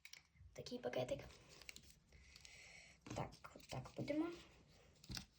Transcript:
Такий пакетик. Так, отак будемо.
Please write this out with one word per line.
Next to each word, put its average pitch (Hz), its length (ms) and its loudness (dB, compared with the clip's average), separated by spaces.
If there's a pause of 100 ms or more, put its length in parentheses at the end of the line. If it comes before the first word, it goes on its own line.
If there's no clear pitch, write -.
(540)
Такий - 240 -2
пакетик. 254 420 4 (2000)
Так, - 400 -2
отак - 420 -4
будемо. 302 280 8 (1120)